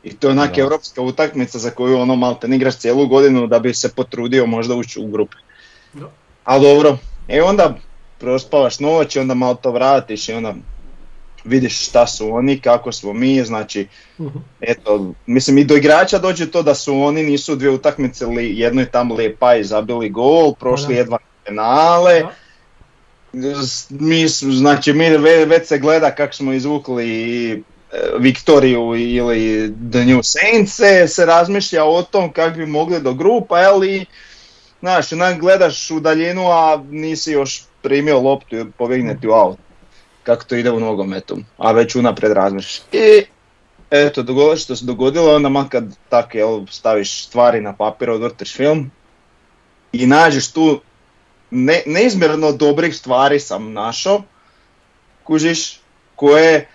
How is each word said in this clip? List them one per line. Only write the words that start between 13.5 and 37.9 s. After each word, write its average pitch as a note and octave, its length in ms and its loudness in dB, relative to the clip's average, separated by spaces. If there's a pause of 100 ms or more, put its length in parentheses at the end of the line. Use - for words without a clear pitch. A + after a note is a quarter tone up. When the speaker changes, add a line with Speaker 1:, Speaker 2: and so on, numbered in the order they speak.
Speaker 3:
Mhm. C#3+ 200 -12 (220)
Speaker 1:
eto, G#2 520 -4 (140)
mislim, C3 320 2
i D3 60 6
do D3 120 6
igrača D#3 420 4
dođe E3+ 280 -2
to E3+ 160 -4
da D3 120 2
su C#3+ 200 -4
oni, D3 280 0
nisu C#3+ 340 -2
dvije C3+ 140 0
utakmice C3+ 560 -4
li, A#2 280 -6
jedno A#2 260 0
je B2 80 -4
tam A#2+ 240 -2
Lepa A#2 420 2
i A2 100 0
zabili G#2+ 460 -4
gol, C#3+ 440 2
prošli C3 340 -4
Speaker 3:
Da. B2+ 60 -2
Speaker 1:
jedva A#2+ 240 -2 (260)
penale. D#3+ 800 2 (1120)
Speaker 3:
Da. C3 240 -8
Speaker 1:
S-, C3 340 -10
mi D#3 300 -2
s-, D#3 240 -2
znači, C#3 480 2
mi D#3+ 160 2
ve-, D#3 380 6
već E3 180 2
se D3 140 -2
gleda D#3 320 2
kak D3 220 -4
smo C3+ 200 -6
izvukli, A#2+ 1000 -6
e, G#2+ 60 -8 (600)
Viktoriju B2 800 2
ili A#2+ 420 -2 (520)
The B2 100 2
New B2+ 220 4
Saints, G3+ 460 2
se, F#3+ 380 4
se E3+ 200 0
razmišlja E3+ 580 2
o E3+ 180 2
tom F3+ 280 -2
kak E3 240 -2
bi D#3+ 120 -8
mogli D#3+ 340 -2
do C3 140 -2
grupa, F3+ 420 0
ali, F#3+ 480 2 (760)
znaš, F3 320 -2
onak F3 260 -2
gledaš F3+ 520 0
u D#3+ 100 -4
daljinu, E3 440 -2
a D#3+ 400 2
nisi D#3 480 -8
još C#3 300 -4 (200)
primio C#3+ 380 0